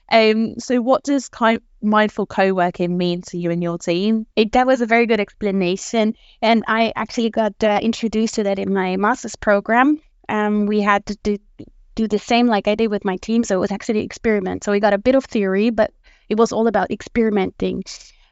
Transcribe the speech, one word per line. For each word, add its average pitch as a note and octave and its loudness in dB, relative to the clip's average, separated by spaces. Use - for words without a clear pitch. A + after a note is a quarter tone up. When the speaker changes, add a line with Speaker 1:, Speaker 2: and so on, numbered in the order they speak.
Speaker 1:
Um, A3 2
so B3 0
what B3 0
does C#4+ -2
ki-, A3+ 0
mindful G#3 0
co-working F3+ 0
mean F3 -2
to - -10
you E3+ -2
and E3+ -2
your E3+ -4
team? G#3+ -2
Speaker 2:
It, G#3+ 2
that B3+ 4
was B3+ 2
a A#3+ 0
very A#3 2
good A3 2
explanation. G3+ -2
And A3+ 4
I A3 0
actually A3+ -4
got, G#3+ -2
uh, G#3 2
introduced A3 -2
to A3 -2
that G3 -2
in G3 -4
my F#3 -2
master's G#3+ -2
program. A3+ 2
Um, G#3 0
we G#3 0
had G3+ 0
to G3+ -6
do, G#3 -2
do A3 -2
the G#3 -2
same A#3+ 2
like G#3 0
I G#3 2
did A3+ 0
with G3+ -4
my F#3 -2
team. A3+ 0
So G#3 -2
it F#3 0
was G3 -2
actually G#3+ -4
an - -4
experiment. F#3+ -2
So G#3 -2
we G3+ 2
got G#3 2
a G3 2
bit B3+ 2
of C4 0
theory, G3+ 0
but G#3+ 0
it G#3 -2
was A3+ 4
all A3+ 0
about G3+ 0
experimenting. F#3+ -2